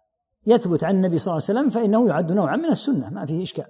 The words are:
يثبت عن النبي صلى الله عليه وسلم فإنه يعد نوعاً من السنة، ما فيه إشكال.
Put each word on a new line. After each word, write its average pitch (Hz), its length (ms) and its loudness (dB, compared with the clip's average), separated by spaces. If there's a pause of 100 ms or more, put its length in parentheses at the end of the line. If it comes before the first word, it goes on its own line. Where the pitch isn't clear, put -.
(480)
يثبت 202 360 2
عن 180 120 0
النبي 185 220 2
صلى 180 140 -2
الله 160 180 -2
عليه 214 100 0
وسلم 285 100 2
فإنه 220 380 2
يعد 165 240 0
نوعاً 180 240 0
من 320 100 -2
السنة، 214 440 -2
ما 175 160 -10
فيه 160 180 -4
إشكال. - 260 -10